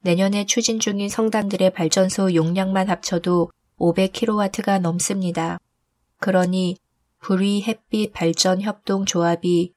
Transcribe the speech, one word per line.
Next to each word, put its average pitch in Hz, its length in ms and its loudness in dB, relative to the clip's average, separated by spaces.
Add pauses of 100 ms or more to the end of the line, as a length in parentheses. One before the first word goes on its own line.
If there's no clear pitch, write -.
내년에 196 420 0
추진 226 340 -2
중인 202 300 -2
성당들의 202 640 0
발전소 185 640 0
용량만 190 560 0
합쳐도 175 600 0 (280)
오백 190 340 2
킬로와트가 202 680 0
넘습니다. 175 800 -2 (600)
그러니 185 580 0 (440)
불위 196 420 0
햇빛 214 500 -4
발전 185 480 0
협동조합이 175 1160 0